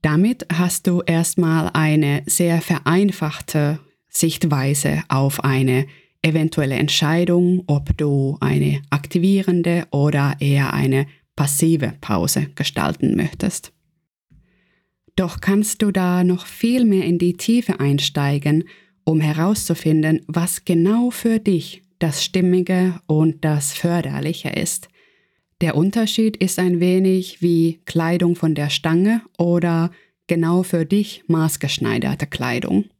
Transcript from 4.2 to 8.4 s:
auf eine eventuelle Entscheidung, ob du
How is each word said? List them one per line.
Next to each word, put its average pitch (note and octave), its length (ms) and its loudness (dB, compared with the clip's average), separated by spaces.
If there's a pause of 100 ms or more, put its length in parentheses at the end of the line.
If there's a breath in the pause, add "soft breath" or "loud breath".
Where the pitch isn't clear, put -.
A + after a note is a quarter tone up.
auf C#3 360 0
eine C3 420 2 (360 loud breath)
eventuelle D3+ 540 0
Entscheidung, F3 920 2
ob C#3+ 320 -2
du C#3+ 420 0